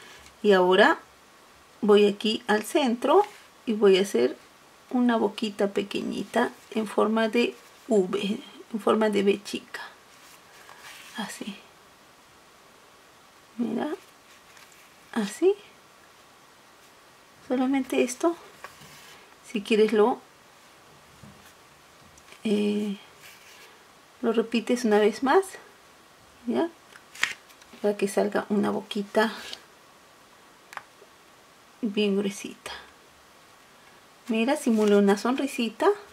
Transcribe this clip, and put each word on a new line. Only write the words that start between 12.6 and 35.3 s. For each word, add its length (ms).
mira, 320
así, 420
solamente 560
esto, 320
si 120
quieres 320
lo, 260
eh, 540
lo 120
repites 500
una 160
vez 240
más, 200
¿ya? 240
Para 140
que 120
salga 420
una 220
boquita 600
bien 360
gruesita. 540
Mira, 300
simula 400
una 200
sonrisita 680